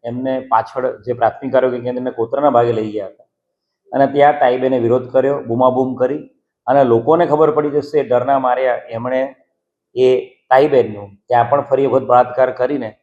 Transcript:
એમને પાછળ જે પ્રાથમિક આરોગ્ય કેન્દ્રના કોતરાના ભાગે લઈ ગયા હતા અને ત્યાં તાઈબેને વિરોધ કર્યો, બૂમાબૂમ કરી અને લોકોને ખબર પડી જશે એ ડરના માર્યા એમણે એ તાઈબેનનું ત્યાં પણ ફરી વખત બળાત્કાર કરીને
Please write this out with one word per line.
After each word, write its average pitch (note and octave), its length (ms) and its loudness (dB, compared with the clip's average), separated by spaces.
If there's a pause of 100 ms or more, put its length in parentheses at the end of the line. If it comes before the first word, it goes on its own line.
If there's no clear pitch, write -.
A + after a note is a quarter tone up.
એમને C3 240 -6 (180)
પાછળ A#2 360 -2 (180)
જે A#2+ 140 -6
પ્રાથમિક A#2+ 380 -2
આરોગ્ય B2 280 0
કેન્દ્રના B2+ 340 -6
કોતરાના C3+ 360 0
ભાગે A#2 220 4
લઈ G#2+ 180 -6
ગયા G2 160 -8
હતા - 160 -20 (640)
અને C3+ 140 2 (100)
ત્યાં D3 260 4
તાઈબેને C3 440 2
વિરોધ B2+ 280 0
કર્યો, C3+ 240 2 (120)
બૂમાબૂમ B2+ 420 2 (100)
કરી C#3 200 -2 (460)
અને C#3 140 2 (100)
લોકોને D3 400 2
ખબર D3+ 260 2
પડી D3 180 -2
જશે D3 260 -2
એ B2 80 -4
ડરના B2+ 380 0
માર્યા B2+ 320 -2 (160)
એમણે B2+ 260 -4 (840)
એ - 0 - (420)
તાઈબેનનું A#2 600 2 (160)
ત્યાં A#2+ 240 0
પણ C#3+ 180 -2
ફરી C3+ 220 0
વખત C3 180 -2
બળાત્કાર B2 400 2 (120)
કરીને B2+ 280 -4 (140)